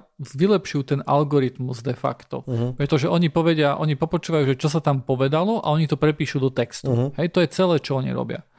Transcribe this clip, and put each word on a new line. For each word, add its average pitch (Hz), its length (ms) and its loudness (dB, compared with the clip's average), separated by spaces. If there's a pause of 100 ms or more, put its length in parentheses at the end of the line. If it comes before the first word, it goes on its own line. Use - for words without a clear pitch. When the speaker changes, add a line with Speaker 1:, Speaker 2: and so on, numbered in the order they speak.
(160)
Speaker 1:
vylepšujú 147 800 0
ten 143 80 -4
algoritmus 131 800 0
de 127 80 -4
facto. 123 560 -6
Speaker 2:
Mhm. 123 320 -2
Speaker 1:
Pretože 147 320 2
oni 170 160 2
povedia, 156 480 2
oni 151 240 -2
popočúvajú, 160 480 0
že 135 80 2
čo 147 160 0
sa 160 80 0
tam 139 240 0
povedalo 156 560 0
a 151 160 0
oni 160 80 2
to 147 160 -2
prepíšu 151 400 0
do 131 160 0
textu. 123 400 -2
Speaker 2:
Mhm. 127 240 -2
Speaker 1:
Hej, 165 160 -2
to 180 80 4
je 160 80 0
celé, 175 320 2
čo 135 160 -2
oni 127 160 -4
robia. 120 320 -6 (120)